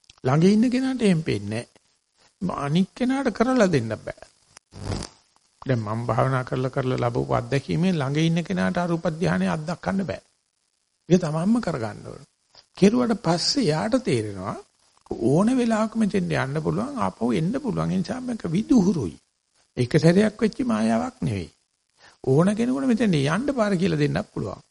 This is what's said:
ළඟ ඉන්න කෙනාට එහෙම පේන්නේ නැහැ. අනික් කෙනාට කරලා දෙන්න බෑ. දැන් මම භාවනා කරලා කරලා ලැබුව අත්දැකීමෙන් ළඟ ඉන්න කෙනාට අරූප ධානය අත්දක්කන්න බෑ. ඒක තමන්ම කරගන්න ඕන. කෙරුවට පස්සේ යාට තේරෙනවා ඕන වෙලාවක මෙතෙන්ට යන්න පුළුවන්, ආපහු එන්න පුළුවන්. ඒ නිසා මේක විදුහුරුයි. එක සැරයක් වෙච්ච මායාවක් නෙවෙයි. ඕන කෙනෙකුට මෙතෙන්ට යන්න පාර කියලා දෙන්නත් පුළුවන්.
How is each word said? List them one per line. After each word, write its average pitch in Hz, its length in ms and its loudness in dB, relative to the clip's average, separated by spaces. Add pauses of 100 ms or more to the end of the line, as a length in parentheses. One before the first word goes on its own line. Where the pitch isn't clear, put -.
(200)
ළඟ 143 260 2
ඉන්න 214 240 4
කෙනාට 262 320 -2
එහෙම 175 200 4
පේන්නේ 107 420 -4 (800)
නැහැ. - 160 -4
අනික් 151 340 0
කෙනාට 269 400 -2
කරලා 240 360 2
දෙන්න 117 260 0
බෑ. - 300 -12 (1400)
දැන් 127 180 -2
මම 110 240 -6
භාවනා 127 400 0
කරලා 131 260 -4
කරලා 127 300 -2
ලැබුව 127 320 -2
අත්දැකීමෙන් 139 640 0
ළඟ 143 260 -2
ඉන්න 165 240 2
කෙනාට 185 340 -2
අරූප 170 340 -2
ධානය 180 360 0
අත්දක්කන්න 175 560 -4
බෑ. 104 180 -8 (880)
ඒක 180 120 6
තමන්ම 170 400 0
කරගන්න 113 460 -6
ඕන. 113 160 -16 (560)
කෙරුවට 226 440 4
පස්සේ 175 460 0
යාට 196 320 0
තේරෙනවා 107 560 -2 (720)
ඕන 170 260 4
වෙලාවක 226 420 0
මෙතෙන්ට 190 380 0
යන්න 135 300 -2
පුළුවන්, 196 340 -2
ආපහු 220 360 -2
එන්න 170 220 0
පුළුවන්. 165 360 -2
ඒ 180 80 0
නිසා 233 220 -4
මේක 247 260 -8
විදුහුරුයි. 175 680 2 (600)
එක 120 180 -2
සැරයක් 175 440 4
වෙච්ච - 240 0
මායාවක් 240 560 0
නෙවෙයි. 95 320 -4 (760)
ඕන 156 240 4
කෙනෙකුට 247 380 -2
මෙතෙන්ට 220 280 2
යන්න 175 400 0
පාර 208 200 0
කියලා 165 240 0
දෙන්නත් 147 300 0
පුළුවන්. - 320 -8 (100)